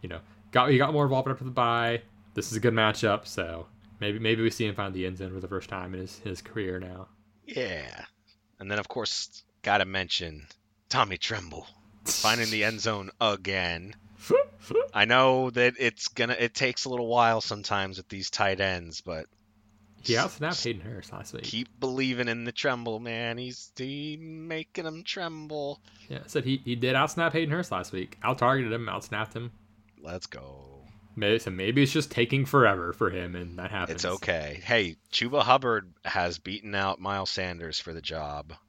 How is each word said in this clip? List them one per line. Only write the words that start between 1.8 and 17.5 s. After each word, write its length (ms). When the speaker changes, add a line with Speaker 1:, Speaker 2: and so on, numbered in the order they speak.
Speaker 1:
This 160
is 80
a 20
good 140
matchup, 520
so 400
maybe, 200
maybe 240
we 80
see 160
him 80
find 180
the 140
end 100
zone 160
for 80
the 80
first 220
time 240
in 60
his, 180
his 240
career 360
now. 300
Speaker 2:
Yeah, 580
and 100
then 80
of 80
course 560
gotta 220
mention 640
Tommy 280
Tremble 500
finding 460
the 120
end 180
zone 300
again. 760
Speaker 1:
<laughs> 520
Speaker 2:
I 120
know 440
that 300
it's 280
gonna, 300
it 160
takes 300
a 60
little 180
while 320
sometimes 560